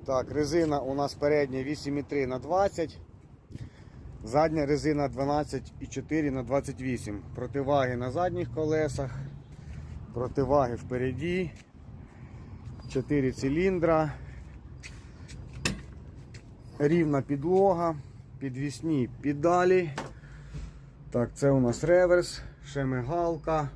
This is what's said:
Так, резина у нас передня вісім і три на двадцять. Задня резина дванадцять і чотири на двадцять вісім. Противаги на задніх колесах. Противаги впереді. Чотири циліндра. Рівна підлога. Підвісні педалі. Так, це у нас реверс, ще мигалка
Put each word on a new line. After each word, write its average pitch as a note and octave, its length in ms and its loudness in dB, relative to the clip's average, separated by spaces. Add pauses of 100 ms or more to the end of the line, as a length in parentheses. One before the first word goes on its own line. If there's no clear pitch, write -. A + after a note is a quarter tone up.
Так, B2+ 260 0
резина D3+ 480 2
у C3 160 -2
нас C#3+ 180 0
передня C#3+ 500 2
вісім C#3+ 340 -4
і C#3 60 -2
три C#3 240 0
на B2+ 120 -2
двадцять. E3+ 600 0 (1200)
Задня D3+ 420 2
резина C#3+ 420 2
дванадцять C#3 720 -2
і C3 80 -10
чотири D3 440 -2
на C3 120 -4
двадцять C3 380 -2
вісім. G#2 400 -4 (140)
Противаги C3 600 2
на B2 160 -2
задніх F3 420 -2
колесах. D#3 640 0 (960)
Противаги B2+ 600 2
впереді. C3 760 -2 (1400)
Чотири C3+ 420 2
циліндра. D#3+ 800 2 (2750)
Рівна D3 420 4
підлога. E3+ 760 4 (440)
Підвісні C3+ 720 -2 (140)
педалі. F3 680 4 (1200)
Так, A#2+ 220 0
це C#3 180 4
у C3+ 80 6
нас A#2+ 240 2
реверс, F3 580 6 (240)
ще C#3 200 -4
мигалка D#3 920 0